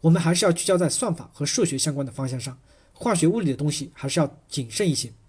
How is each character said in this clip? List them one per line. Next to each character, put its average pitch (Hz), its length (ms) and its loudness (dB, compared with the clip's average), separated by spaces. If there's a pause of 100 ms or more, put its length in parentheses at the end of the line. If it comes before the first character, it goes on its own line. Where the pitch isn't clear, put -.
我 165 80 6
们 170 120 6
还 160 120 2
是 175 120 2
要 180 60 6
聚 170 140 -2
焦 190 120 4
在 175 100 2
算 190 280 -2
法 - 180 -16
和 147 120 -6
数 196 200 0
学 135 120 -2
相 139 180 -2
关 139 100 -4
的 123 60 -10
方 135 160 -6
向 127 120 -6
上， 143 180 -12 (360)
化 226 220 0
学 170 120 2
物 214 120 2
理 175 100 0
的 131 80 -2
东 147 140 0
西 139 220 -8
还 - 140 -8
是 135 120 -2
要 143 180 0 (100)
谨 123 220 -8
慎 202 200 0
一 151 40 2
些。 123 180 -6 (180)